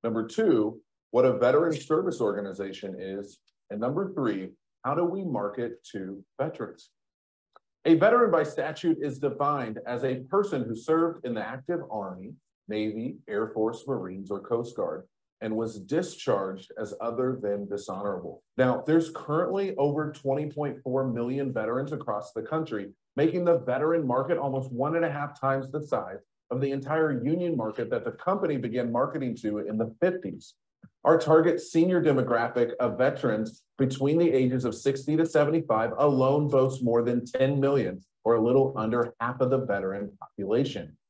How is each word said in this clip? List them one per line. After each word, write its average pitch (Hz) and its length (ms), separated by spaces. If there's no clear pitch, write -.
Number 110 220
two, 120 520
what 123 120
a 123 140
veteran 147 340
service 131 480
organization 98 800
is. 98 380
And 104 100
number 160 320
three, 98 380
how 135 100
do 175 100
we 185 200
market 117 580
to 98 300
veterans? - 520
A 165 120
veteran 226 340
by 160 140
statute 156 560
is 139 180
defined 135 680
as 123 160
a 127 160
person 190 320
who 113 100
served 160 540
in 117 80
the 107 100
active 131 360
Army, 98 420
Navy, 110 480
Air 107 200
Force, 110 400
Marines, 95 420
or 98 80
Coast 117 380
Guard, 90 260
and 110 160
was 110 240
discharged 98 920
as 101 200
other 120 420
than 101 260
dishonorable. 98 760
Now, 127 300
there's 160 240
currently 180 680
over 147 340
twenty 147 360
point 147 360
four 131 240
million 123 440
veterans 120 400
across 107 400
the 113 100
country, 117 480
making 165 280
the 170 140
veteran 147 480
market 135 320
almost 131 320
one 139 240
and 165 100
a 156 60
half 143 300
times 135 320
the 151 120
size 113 360
of 127 80
the 139 100
entire 139 540
union 165 320
market 113 340
that 120 140
the 113 80
company 180 460
began 120 340
marketing 131 460
to 104 200
in 104 180
the 113 240
fifties. 180 540
Our 160 140
target 160 420
senior 175 400
demographic 120 760
of 113 180
veterans 113 680
between 139 420
the 170 140
ages 127 320
of 113 80
sixty 135 440
to 165 100
seventy-five 147 720
alone 139 480
boasts 131 340
more 117 220
than 120 240
ten 139 320
million, 139 420
or 117 120
a 110 40
little 131 360
under 117 440
half 123 200
of 127 100
the 131 80
veteran 101 600
population. 110 760